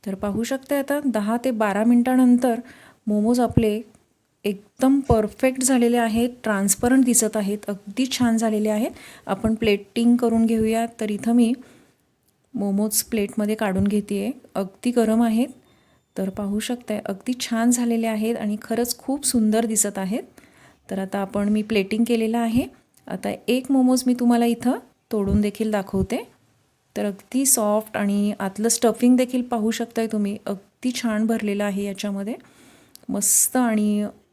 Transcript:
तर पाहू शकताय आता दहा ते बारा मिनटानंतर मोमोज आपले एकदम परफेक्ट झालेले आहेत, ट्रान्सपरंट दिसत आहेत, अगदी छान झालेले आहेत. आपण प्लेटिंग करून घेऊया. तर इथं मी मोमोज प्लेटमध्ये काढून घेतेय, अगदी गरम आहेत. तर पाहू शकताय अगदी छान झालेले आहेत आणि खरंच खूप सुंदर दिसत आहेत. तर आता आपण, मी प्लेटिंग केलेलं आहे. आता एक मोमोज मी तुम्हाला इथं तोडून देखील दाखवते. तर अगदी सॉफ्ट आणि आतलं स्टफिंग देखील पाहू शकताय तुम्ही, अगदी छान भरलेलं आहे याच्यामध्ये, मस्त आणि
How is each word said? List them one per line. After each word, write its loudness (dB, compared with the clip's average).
तर -6
पाहू -4
शकताय -4
आता -2
दहा 0
ते 2
बारा 0
मिनटानंतर 4
मोमोज 2
आपले 2
एकदम 0
परफेक्ट 0
झालेले 2
आहेत, 0
ट्रान्सपरंट 2
दिसत 0
आहेत, -2
अगदी -4
छान 0
झालेले 0
आहेत. -2
आपण -2
प्लेटिंग 2
करून 2
घेऊया. 0
तर -4
इथं -2
मी 4
मोमोज -2
प्लेटमध्ये -2
काढून 0
घेतेय, -2
अगदी -4
गरम 2
आहेत. 0
तर -4
पाहू -6
शकताय -6
अगदी -6
छान 0
झालेले 0
आहेत -2
आणि -4
खरंच -4
खूप -6
सुंदर 2
दिसत -2
आहेत. -4
तर -6
आता -6
आपण, -2
मी 2
प्लेटिंग 0
केलेलं 0
आहे. 0
आता -6
एक 0
मोमोज 4
मी 4
तुम्हाला 4
इथं 0
तोडून 2
देखील -2
दाखवते. -2
तर -2
अगदी -4
सॉफ्ट 0
आणि 0
आतलं -2
स्टफिंग 4
देखील 0
पाहू -2
शकताय -4
तुम्ही, -2
अगदी -6
छान -2
भरलेलं 0
आहे -2
याच्यामध्ये, -6
मस्त 0
आणि 0